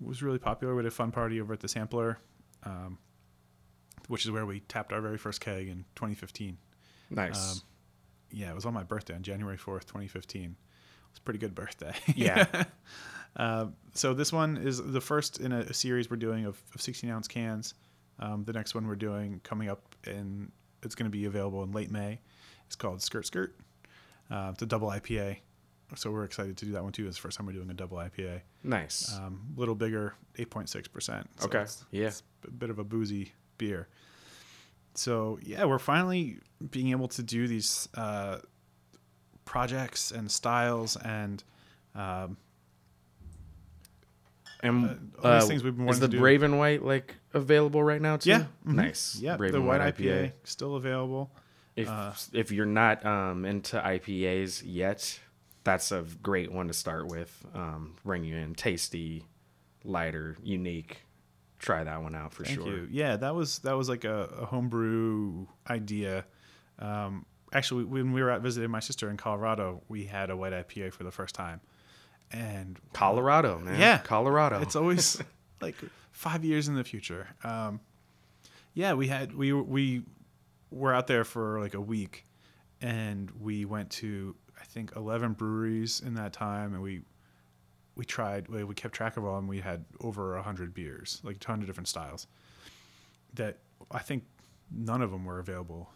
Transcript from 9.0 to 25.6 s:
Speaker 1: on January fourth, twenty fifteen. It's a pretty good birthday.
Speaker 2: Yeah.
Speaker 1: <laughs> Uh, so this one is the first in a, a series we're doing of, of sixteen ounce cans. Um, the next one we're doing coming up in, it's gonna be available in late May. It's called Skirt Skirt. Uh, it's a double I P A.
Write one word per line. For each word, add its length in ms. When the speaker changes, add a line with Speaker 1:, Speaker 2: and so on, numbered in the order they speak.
Speaker 1:
on 80
January 340
fourth, 280
twenty 220
fifteen. 480
It's 80
a 20
pretty 180
good 160
birthday. 380
Speaker 2:
Yeah. 360
Speaker 1:
<laughs> 120
Uh, 320
so 220
this 180
one 240
is 260
the 160
first 400
in 120
a, 80
a 140
series 360
we're 80
doing 280
of, 140
of 80
sixteen 300
ounce 160
cans. 480
Um, 240
the 100
next 200
one 140
we're 80
doing 480
coming 260
up 260
in, 440
it's 140
gonna 160
be 140
available 380
in 80
late 200
May. 280
It's 100
called 280
Skirt 240
Skirt. 280
Uh, 200
it's 120
a 20
double 240
I 100
P 200
A. 200